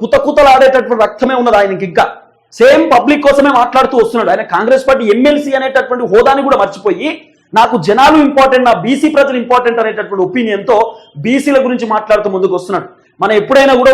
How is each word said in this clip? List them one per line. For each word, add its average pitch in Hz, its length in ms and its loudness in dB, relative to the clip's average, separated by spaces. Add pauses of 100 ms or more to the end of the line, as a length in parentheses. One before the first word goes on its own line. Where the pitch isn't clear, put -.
కుతకుతలాడేటటువంటి 262 1040 2
రక్తమే 254 340 -4
ఉన్నది 240 200 0
ఆయనకి. 190 300 -4
ఇంకా 180 140 0 (540)
సేమ్ 277 240 4 (120)
పబ్లిక్ 285 320 0
కోసమే 277 240 2 (100)
మాట్లాడుతూ 254 420 0
వస్తున్నాడు. 220 300 -2
ఆయన 208 100 -2 (120)
కాంగ్రెస్ 247 340 0
పార్టీ 262 160 0 (100)
ఎంఎల్సీ 285 440 0
అనేటటువంటి 262 520 -4
హోదాని 269 360 2
కూడా 269 160 0
మర్చిపోయి 196 460 -4 (500)
నాకు 240 180 2 (100)
జనాలు 262 300 4 (100)
ఇంపార్టెంట్, 262 420 2
నా 226 60 2 (100)
బీసీ 285 320 0
ప్రజలు 269 280 0
ఇంపార్టెంట్ 240 380 0
అనేటటువంటి 202 440 -6
ఒపీనియన్ 202 440 -6
తో 214 60 2 (480)
బీసీల 269 420 0
గురించి 240 280 -4
మాట్లాడుతూ 214 400 -2
ముందుకు 185 240 -2
వస్తున్నాడు. 175 280 -8 (360)
మనం 208 180 0
ఎప్పుడైనా 269 400 2
కూడా 262 140 4